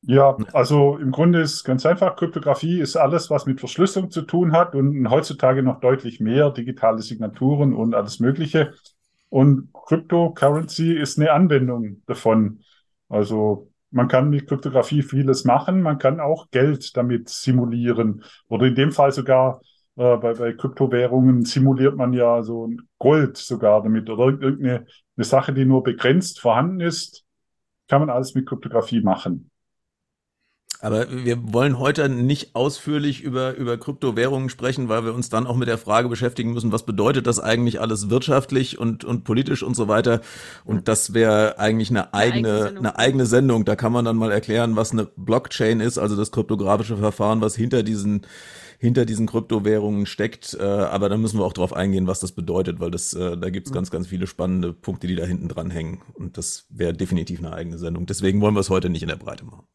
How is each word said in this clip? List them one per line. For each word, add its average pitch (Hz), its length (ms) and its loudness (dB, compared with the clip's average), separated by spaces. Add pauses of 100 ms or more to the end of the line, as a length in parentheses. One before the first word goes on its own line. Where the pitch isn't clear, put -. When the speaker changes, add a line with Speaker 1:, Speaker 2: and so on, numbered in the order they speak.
Speaker 1:
Ja, 135 320 6
Speaker 2:
Ja. 107 160 -6
Speaker 1:
also 143 440 4
im 139 160 -2
Grunde 165 280 4
ist 147 220 -4
ganz 131 240 0
einfach, 180 300 2
Kryptographie 165 640 -2
ist 139 160 -4
alles, 156 340 2
was 147 160 0
mit 135 140 -2
Verschlüsselung 185 500 0
zu 160 120 -6
tun 170 280 0
hat 170 240 4
und 139 340 2
heutzutage 135 540 2
noch 127 160 0
deutlich 127 400 0
mehr, 131 320 2
digitale 113 520 -2
Signaturen 127 720 0
und 113 220 0
alles 104 240 -2
Mögliche. 147 560 0 (540)
Und 135 440 4
Cryptocurrency 165 1200 0
ist 147 260 -2
eine 156 100 4
Anwendung 127 760 2
davon. 110 580 0 (440)
Also 104 640 0 (220)
man 123 160 2
kann 131 200 4
mit 143 200 0
Kryptographie 139 540 0
vieles 135 420 0
machen, 156 380 2
man 151 160 0
kann 143 200 0
auch 156 320 -4
Geld 135 460 0
damit 123 320 -2
simulieren 120 960 0 (240)
oder 117 180 2
in 127 80 4
dem 135 160 2
Fall 143 220 4
sogar, 131 480 2 (340)
äh, 123 220 4
bei, 117 180 0
bei 117 180 -4
Kryptowährungen 127 920 2
simuliert 135 520 2
man 127 160 0
ja 120 300 2
so 113 260 -8 (300)
Gold 139 380 2
sogar 107 480 2
damit 110 260 0
oder 113 140 0 (180)
irgendeine, 135 420 -2 (320)
eine 113 80 -2
Sache, 135 280 2
die 135 120 2
nur 131 200 4
begrenzt 135 560 2
vorhanden 143 400 2
ist, - 440 -6 (640)
kann 139 140 4
man 151 100 0
alles 127 240 -2
mit 131 140 -2
Kryptographie 113 520 -2
machen. 95 480 -2 (1400)
Speaker 2:
Aber 110 220 -2 (180)
wir 120 280 -4
wollen 127 260 2
heute 143 300 0
nicht 131 480 -2
ausführlich 143 640 -2
über, 131 320 -4
über 120 240 -4
Kryptowährungen 131 720 -2
sprechen, 123 400 -4
weil 113 160 -2
wir 113 100 -4
uns 123 140 -6
dann 117 180 -2
auch 120 80 -4
mit 123 140 -2
der 113 100 -2
Frage 113 300 0
beschäftigen 120 460 -4
müssen, 117 180 -2
was 113 120 -2
bedeutet 113 440 0
das 117 100 0
eigentlich 117 420 0
alles 104 300 -4
wirtschaftlich 135 720 -2
und, 113 240 -4
und 120 180 -4
politisch 131 400 -2
und 123 140 -4
so 110 100 0
weiter. 113 360 2 (420)
Und 110 140 -4
Speaker 3:
Ja. - 40 -6
Speaker 2:
das 110 320 -2
wäre 107 460 4
eigentlich 110 300 0
eine 110 220 -2
Speaker 3:
Eine - 20 -12
eigene 113 340 0
Speaker 2:
eigene, 107 160 0
Speaker 3:
Sendung. 104 200 -6
Speaker 2:
eine - 140 -4
eigene 131 280 2
Sendung. 117 380 4
Da 104 120 0
kann 117 160 -2
man 120 120 0
dann 113 120 0
mal 113 160 0
erklären, 110 420 0
was 107 160 -2
eine 110 140 -2
Blockchain 113 760 -2
ist, 113 200 -2
also 104 180 0
das 104 160 -4
kryptografische 104 640 -2
Verfahren, 107 440 0
was 107 140 -2
hinter 117 300 0
diesen, 104 420 -2 (540)
hinter 123 260 2
diesen 110 220 -2
Kryptowährungen 104 800 0
steckt. - 520 -8
Äh, - 60 -6
aber 101 440 -2
da 101 80 0
müssen 110 220 -2
wir 98 60 0
auch 90 80 -2
drauf 90 220 -2
eingehen, 95 340 0
was 92 100 -2
das 90 140 -8
bedeutet, 87 480 -4
weil 87 100 -4
das, 87 240 -8
äh, 90 240 -4
da 90 120 -6
gibt's 95 200 -8
Speaker 4:
Mhm. 131 40 -10
Speaker 2:
ganz, 90 180 -6
ganz 87 160 -6
viele 92 180 -6
spannende 90 460 -4
Punkte, - 340 -10
die 90 80 -2
da 85 120 -4
hinten 87 200 -6
dran 85 240 -8
hängen. 82 320 -8 (120)
Und 90 240 -14
das - 320 -12
wäre 85 220 -4
definitiv 87 460 -4
eine 82 140 -10
eigene 85 260 -10
Sendung. 85 280 -6
Deswegen 95 340 0
wollen 104 140 2
wir 101 60 0
es 95 100 -2
heute 90 200 0
nicht 82 120 -4
in 82 60 -6
der 85 60 -4
Breite - 300 -16
machen. 101 180 -20 (120)